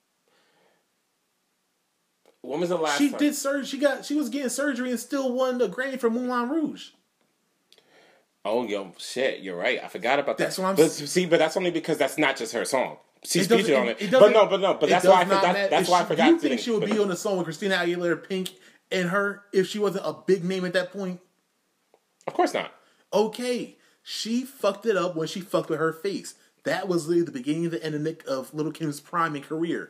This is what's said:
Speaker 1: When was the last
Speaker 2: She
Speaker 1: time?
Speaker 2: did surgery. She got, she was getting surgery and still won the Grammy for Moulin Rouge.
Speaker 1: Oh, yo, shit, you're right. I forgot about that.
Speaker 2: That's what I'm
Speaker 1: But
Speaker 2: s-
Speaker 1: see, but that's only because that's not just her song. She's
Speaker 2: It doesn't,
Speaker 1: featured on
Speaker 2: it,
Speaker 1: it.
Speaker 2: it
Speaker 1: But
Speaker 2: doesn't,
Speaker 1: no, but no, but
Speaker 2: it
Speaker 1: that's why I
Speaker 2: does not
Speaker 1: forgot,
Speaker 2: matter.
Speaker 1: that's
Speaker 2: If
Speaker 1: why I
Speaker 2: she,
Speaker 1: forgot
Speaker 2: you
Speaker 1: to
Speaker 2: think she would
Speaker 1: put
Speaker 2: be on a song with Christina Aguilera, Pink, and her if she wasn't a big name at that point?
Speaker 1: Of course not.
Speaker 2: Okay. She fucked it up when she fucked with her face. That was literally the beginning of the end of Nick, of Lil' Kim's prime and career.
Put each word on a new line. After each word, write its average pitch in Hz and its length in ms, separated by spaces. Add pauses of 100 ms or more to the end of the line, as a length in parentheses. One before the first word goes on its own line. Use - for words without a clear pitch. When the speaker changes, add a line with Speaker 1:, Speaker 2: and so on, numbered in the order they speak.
(2500)
Speaker 1:
When 135 200
was 175 100
the 175 60
last 151 220
Speaker 2:
She 285 120
Speaker 1:
time? - 80
Speaker 2:
did 294 160
surgery. 277 320
She 277 120
got, 269 260
she 285 100
was 294 140
getting 262 200
surgery 254 420
and 240 80
still 262 340
won 254 260
the 233 100
Grammy 254 300
for 233 120
Moulin 247 380
Rouge. 302 420 (1500)
Speaker 1:
Oh, 113 220
yo, 98 320
shit, - 420
you're 92 160
right. 107 260
I - 60
forgot 117 300
about 127 200
that. 165 60
Speaker 2:
That's - 140
what 185 80
I'm 190 100
Speaker 1:
But 160 100
Speaker 2:
s- 147 240
Speaker 1:
see, 180 160
but 165 120
that's 160 180
only 185 140
because 160 280
that's 135 200
not 139 180
just 117 180
her 107 100
song. 104 320 (280)
She's 180 220
Speaker 2:
It - 40
doesn't, 196 160
Speaker 1:
featured 139 140
on 120 80
Speaker 2:
it, 113 120
Speaker 1:
it. - 60
Speaker 2:
it 185 40
Speaker 1:
But 262 80
Speaker 2:
doesn't, - 160
Speaker 1:
no, 208 120
but 185 140
no, 180 140
but 151 140
Speaker 2:
it - 40
Speaker 1:
that's 180 140
why 190 60
I 185 120
Speaker 2:
does 185 60
not 196 100
Speaker 1:
forgot, 180 140
Speaker 2:
matter. 196 160
Speaker 1:
that's 160 140
Speaker 2:
If 175 60
Speaker 1:
why 180 80
I 170 40
Speaker 2:
she, - 60
Speaker 1:
forgot 180 200
Speaker 2:
you 339 60
Speaker 1:
to 330 140
Speaker 2:
think 254 120
she 240 120
would 208 100
Speaker 1:
put 208 80
Speaker 2:
be 214 80
on 202 120
a 175 60
song 202 200
with 180 80
Christina 185 320
Aguilera, 175 520
Pink, 190 220 (400)
and 180 200
her 202 420
if 190 160
she 214 100
wasn't 196 280
a 156 60
big 185 320
name 185 200
at 175 80
that 180 200
point? 185 280 (1080)
Speaker 1:
Of - 80
course 349 200
not. 90 180 (400)
Speaker 2:
Okay. 220 640 (260)
She 233 420
fucked 202 420
it 214 100
up 175 180
when 160 140
she 196 120
fucked - 300
with 156 80
her 160 140
face. 170 420 (300)
That 180 240
was 170 180
literally 170 180
the 143 80
beginning 147 340
of 165 60
the 160 120
end 156 100
of 147 60
Nick, 160 260
of 131 260
Lil' 151 200
Kim's 151 280
prime 160 360
and 139 80
career. 160 460